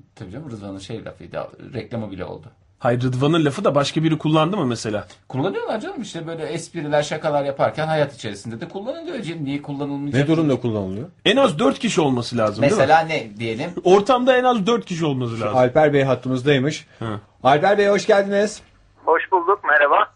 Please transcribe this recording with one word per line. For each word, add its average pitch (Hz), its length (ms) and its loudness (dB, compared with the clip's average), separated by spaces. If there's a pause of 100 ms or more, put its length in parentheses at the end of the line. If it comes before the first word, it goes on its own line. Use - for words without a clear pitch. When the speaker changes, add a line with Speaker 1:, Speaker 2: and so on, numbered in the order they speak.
(160)
Speaker 1:
Tabii 95 160 -16
canım, 139 200 -14
Rıdvan'ın 98 280 -12
şey 107 260 -12
lafıydı. - 420 -12 (260)
Reklamı 110 380 -8
bile 90 140 -10
oldu. 92 220 -14 (320)
Speaker 2:
Hayır, 123 220 0
Rıdvan'ın 139 440 2
lafı 139 180 -2
da 160 120 2
başka 143 280 0
biri 156 140 2
kullandı 160 400 2
mı 160 80 -2
mesela? 110 420 -4 (220)
Speaker 1:
Kullanıyorlar 233 500 -4
canım, 330 220 -10
işte 165 260 -10
böyle 160 180 -8
espriler, 151 580 -2
şakalar 156 400 -2
yaparken 156 440 -2
hayat 156 260 0
içerisinde 113 480 -10
de 170 60 -10
kullanılıyor. 294 540 -10
Cem, 160 240 -8
niye 143 160 -4
kullanılmayacak? 143 600 -4
Speaker 3:
Ne 139 140 0
durumda 147 240 2
kullanılıyor? 107 480 -4 (180)
Speaker 2:
En 214 120 4
az 208 220 2
dört 254 200 2
kişi 185 220 0
olması 123 360 0
lazım, 107 240 0
değil 143 120 4
mi? - 60 2
Speaker 1:
Mesela 151 200 6
ne 156 280 -4 (120)
diyelim? 113 300 -6 (140)
Speaker 2:
Ortamda 247 540 4
en 247 60 2
az 240 240 2
dört 233 180 0
kişi 165 200 -4
olması 123 360 -2
lazım. 107 160 0
Speaker 3:
Alper 143 360 4
Bey 139 100 4
hattımızdaymış. 131 840 0 (120)
Speaker 2:
Hı. 113 60 -6 (380)
Speaker 3:
Alper 156 340 4
Bey, 202 100 4
hoş 202 200 2
geldiniz. 202 540 2 (440)
Speaker 4:
Hoş - 260 2
bulduk, 180 320 2
merhaba. 151 520 4